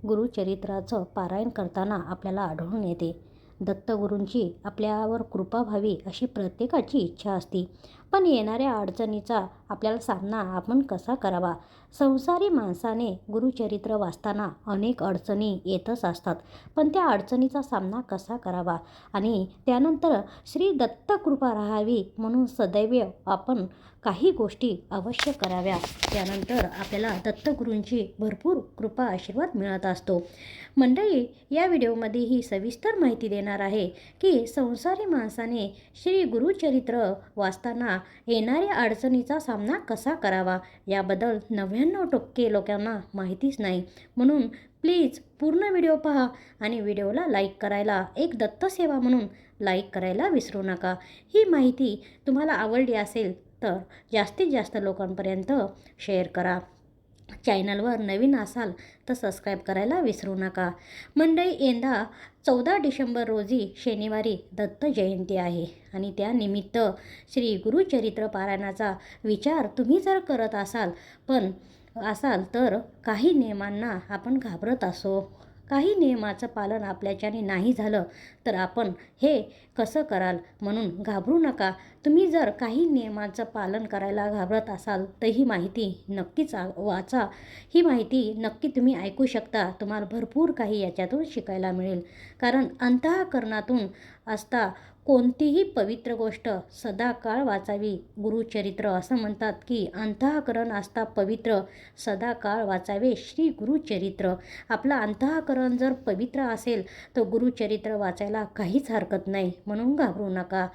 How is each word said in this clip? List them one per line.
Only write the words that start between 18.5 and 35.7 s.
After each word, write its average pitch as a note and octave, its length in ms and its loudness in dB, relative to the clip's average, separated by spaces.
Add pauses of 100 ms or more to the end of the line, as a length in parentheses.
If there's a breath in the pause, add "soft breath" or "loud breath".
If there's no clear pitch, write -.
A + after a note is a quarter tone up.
आणि G3+ 340 0 (180 loud breath)
त्यानंतर C4+ 560 4 (240 loud breath)
श्री F#4+ 260 2
दत्त B3+ 400 0 (140)
कृपा C#4 240 2
राहावी G#3+ 680 0
म्हणून A#3+ 280 2
सदैव A3 580 2 (220)
आपण A3 400 0 (380 loud breath)
काही A3 280 4
गोष्टी A3 600 -2
अवश्य G#3+ 400 -2
कराव्या. F3+ 460 0 (360)
त्यानंतर G3 520 -2
आपल्याला G3+ 440 -4 (160)
दत्तगुरूंची A3 960 -2
भरपूर G#3+ 380 0
कृपा A3 480 -4
आशीर्वाद G#3 500 -2
मिळत F#3+ 300 -2
असतो. F3+ 420 0 (500 loud breath)
मंडळी, C4 580 4 (160 loud breath)
या D#4+ 140 2
व्हिडिओमध्ये A#3 560 0
ही A#3+ 200 2
सविस्तर A#3+ 580 -2
माहिती A#3 280 2
देणार G3+ 320 -2
आहे G3 280 -2 (340 loud breath)
की C4 260 4
संसारी D#4 580 -2
माणसाने A3+ 720 -2 (240 loud breath)